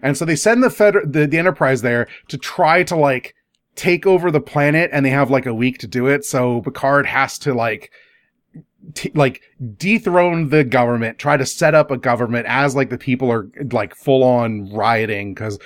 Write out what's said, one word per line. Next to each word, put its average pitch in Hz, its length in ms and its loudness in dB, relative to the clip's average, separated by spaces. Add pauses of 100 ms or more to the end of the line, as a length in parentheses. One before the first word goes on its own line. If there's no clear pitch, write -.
And 139 140 -2
so 170 80 -4
they 165 100 0
send 233 300 2
the 240 60 4
Feder-, 202 360 2
the, 151 220 0
the 156 100 0
Enterprise 143 440 0
there 120 260 0 (180)
to - 100 -12
try 170 460 0
to, 175 140 -2
like, 139 400 0 (400)
take 175 320 0
over 180 240 2
the 151 80 2
planet, 147 520 0
and 139 140 0
they 131 40 2
have, 135 200 0
like, 131 160 0
a 120 80 -4
week 123 240 -2
to - 80 -14
do 123 220 -2
it, 143 160 0
so 123 380 -2
Picard 135 440 -2
has 131 340 -2
to, 143 140 -4
like, 113 380 -4 (1000)
t-, - 200 -10
like, 143 280 0 (340)
dethrone 175 720 0
the 147 160 4
government, 120 540 0
try 147 180 0
to 127 80 0
set 156 300 0
up 151 160 4
a 131 80 -4
government 120 500 -2
as, 135 260 0
like, 135 140 0
the 127 100 -6
people 123 320 -2
are, 113 160 -2 (260)
like, 107 220 -4
full 135 280 2
on 113 500 0
rioting 107 640 -2
'cause 104 320 -10